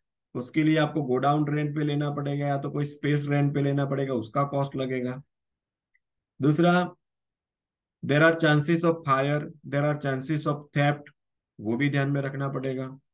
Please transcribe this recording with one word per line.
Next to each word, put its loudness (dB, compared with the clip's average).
उसके -2
लिए 4
आपको 0
गोडाउन 2
rent -2
पे -2
लेना -2
पड़ेगा -4
या 0
तो -6
कोई -2
space -2
rent 2
पे 0
लेना 0
पड़ेगा, -2
उसका -2
cost -2
लगेगा। -4
दूसरा, 4
there 4
are 0
chances 4
of 4
fire, 0
there 0
are -4
chances -2
of -4
theft, 2
वो -2
भी 2
ध्यान 0
में 0
रखना -6
पड़ेगा। -6